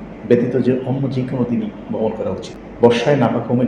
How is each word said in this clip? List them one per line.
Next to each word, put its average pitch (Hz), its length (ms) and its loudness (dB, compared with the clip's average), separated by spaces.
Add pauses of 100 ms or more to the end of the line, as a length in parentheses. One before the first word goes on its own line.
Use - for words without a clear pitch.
(280)
ব্যতীত 123 260 4 (120)
যে 123 60 4 (160)
অন্য 139 140 -2 (120)
যে 127 160 -2
কোনো 127 200 0
দিনই 107 200 -2 (200)
ভ্রমণ 107 280 -2
করা 101 200 -2
উচিত। - 180 -14 (260)
বর্ষায় 131 400 6
নাফাকুমে 120 460 2